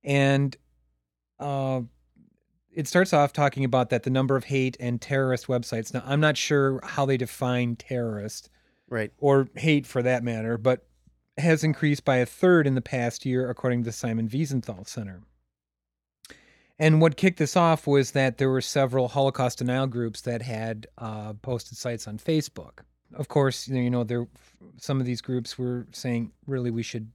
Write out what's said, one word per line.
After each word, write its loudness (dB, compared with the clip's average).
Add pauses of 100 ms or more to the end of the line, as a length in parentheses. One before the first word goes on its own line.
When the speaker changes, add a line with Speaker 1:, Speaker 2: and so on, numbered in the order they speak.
Speaker 1:
And, 2 (800)
uh, -4 (880)
it -6
starts 2
off 4
talking 0
about 2
that 0
the -2
number 2
of 0
hate 0
and -4
terrorist 0
websites, -4
now, -4
I'm 0
not 4
sure 2
how -2
they 2
define -2
terrorist -8 (400)
Speaker 2:
Right. -4
Speaker 1:
or 4
hate 2
for -4
that 2
matter, -2
but 0 (540)
has 2
increased 0
by 4
a 4
third 6
in 2
the 0
past -4
year, 0
according -2
to -2
the -6
Simon -2
Wiesenthal -4
Center. -12 (1600)
And 6
what 4
kicked 2
this 0
off 4
was 4
that 0
there 2
were 2
several 0
Holocaust 0
denial -2
groups -6
that -6
had, -8 (120)
uh, -10
posted -8
sites -8
on -10
Facebook. -4 (340)
Of -6
course, 2
you -4
know, 0
you 0
know, 0
there, -4 (500)
some -2
of -2
these -4
groups -6
were -6
saying, -4 (140)
"Really, -2
we -4
should -8